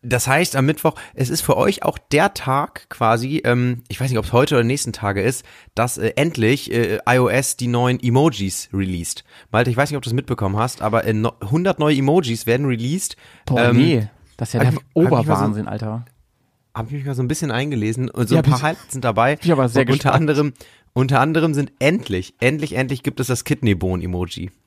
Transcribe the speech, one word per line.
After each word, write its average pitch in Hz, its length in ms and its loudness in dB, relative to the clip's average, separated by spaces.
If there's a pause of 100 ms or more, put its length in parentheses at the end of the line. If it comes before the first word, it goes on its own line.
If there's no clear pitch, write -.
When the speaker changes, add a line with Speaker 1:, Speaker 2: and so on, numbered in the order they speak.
Speaker 1:
das 120 260 -2
heißt, 147 280 2
am 135 100 2
Mittwoch, 156 300 0 (180)
es 123 160 -2
ist 160 120 -2
für - 160 2
euch - 260 0
auch - 140 -2
der 165 360 0
Tag - 560 -6
quasi, 120 540 0
ähm, 123 460 0
ich 104 100 -10
weiß 123 100 -2
nicht, 123 80 0
ob's 107 140 -4
heute 139 240 4
oder 120 80 4
nächsten 123 300 -2
Tage 101 280 -2
ist, 123 240 -2 (300)
dass, 120 220 -2
äh, 110 180 -2
endlich, 139 560 0
äh, 110 280 0 (100)
I 127 100 4
O 123 80 2
S 123 300 0
die 123 100 -4
neuen 123 340 0
Emojis 120 720 0
released. 92 540 -4 (260)
Malte, 120 180 2
ich 117 60 -2
weiß 143 140 0
nicht, 147 80 -6
ob 131 60 -8
du's 113 100 -4
mitbekommen 110 420 -2
hast, 117 260 -4
aber, 110 220 0
äh, 113 80 -2
no-, 107 220 -2 (180)
hundert 175 280 0
neue 151 180 2
Emojis 135 480 0
werden 127 200 0
released. 127 520 -4 (280)
Speaker 2:
Boah, 123 220 2
Speaker 1:
Ähm, 120 100 6
Speaker 2:
nee, 127 300 4 (300)
das 127 120 -8
ist - 40 -8
ja 120 80 0
Speaker 1:
hab 123 100 4
Speaker 2:
der - 80 -2
Speaker 1:
ich, - 260 0
hab 143 140 4
ich 110 80 0
mal 98 80 2
so 101 120 2
Speaker 2:
Oberwahnsinn, 107 200 -4
Alter. 110 380 -8 (680)
Speaker 1:
Hab 117 120 -8
ich 123 80 -10
mich 143 120 -8
mal 139 100 -4
so 127 60 -2
ein 127 60 -2
bisschen 151 240 -2
eingelesen 120 580 -2
und 117 200 -2
so 165 60 4
Speaker 2:
Ja, 165 60 6
Speaker 1:
ein 131 80 4
paar 131 100 4
Speaker 2:
bin 147 80 -2
Speaker 1:
Highlights - 260 -6
sind 127 100 -8
dabei. 120 320 2
Speaker 2:
bin - 100 -10
ich 170 60 4
aber 135 160 4
sehr 127 160 2
Speaker 1:
Und 120 80 2
unter 135 200 2
Speaker 2:
gespannt. 139 40 2
Speaker 1:
anderem, 147 380 2 (400)
unter 131 260 2
anderem 160 340 2
sind 143 260 -2
endlich, 120 600 0
endlich, 143 340 0
endlich 131 300 -4
gibt - 160 -6
es 123 80 -2
das 127 160 -2
Kidneybohnen-Emoji. 90 1040 -2 (180)